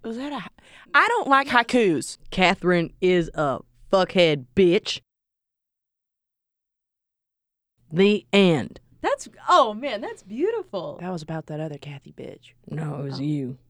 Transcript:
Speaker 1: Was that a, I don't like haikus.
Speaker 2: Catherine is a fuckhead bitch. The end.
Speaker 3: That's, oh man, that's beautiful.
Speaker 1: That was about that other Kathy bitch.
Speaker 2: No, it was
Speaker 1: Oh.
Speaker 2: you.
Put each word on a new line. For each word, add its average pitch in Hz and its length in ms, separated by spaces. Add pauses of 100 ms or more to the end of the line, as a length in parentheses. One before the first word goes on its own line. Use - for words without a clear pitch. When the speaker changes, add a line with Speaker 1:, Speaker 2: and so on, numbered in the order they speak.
Speaker 1:
Was 226 120
that 285 160
a, 214 160 (460)
I 381 140
don't 453 180
like 277 220
haikus. 233 680 (120)
Speaker 2:
Catherine 180 680
is 180 340
a 143 240 (340)
fuckhead 175 600
bitch. 190 460 (3000)
The 196 420
end. 175 480 (200)
Speaker 3:
That's, 427 280 (200)
oh 285 260
man, 233 260
that's 427 220
beautiful. 247 800
Speaker 1:
That 175 120
was 160 100
about 160 240
that 151 140
other 147 180
Kathy 147 340
bitch. - 400 (160)
Speaker 2:
No, 151 320
it - 40
was 135 160
Speaker 1:
Oh. - 20
Speaker 2:
you. 139 360 (100)